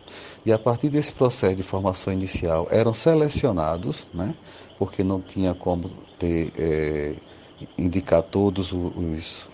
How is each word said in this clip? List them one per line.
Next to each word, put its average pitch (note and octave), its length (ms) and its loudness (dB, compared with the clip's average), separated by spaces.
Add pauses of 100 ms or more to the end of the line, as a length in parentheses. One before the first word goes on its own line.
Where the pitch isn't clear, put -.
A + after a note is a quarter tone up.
(460)
e, A2 60 4
a A2 60 6
partir A#2+ 300 0
desse D3 240 0
processo A2+ 440 2
de F#2+ 80 -4
formação G2 500 -2
inicial, F2+ 560 0
eram A2+ 240 4
selecionados, B2+ 1200 0
né? F#2+ 200 -4 (440)
Porque G2 260 -2
não F#2+ 160 0
tinha F#2 340 0
como F2 360 -2 (280)
ter, E2+ 400 0
é, D2+ 580 0 (640)
indicar F2 440 2
todos F#2+ 500 0
o, F#2 60 -2
os, E2 760 -4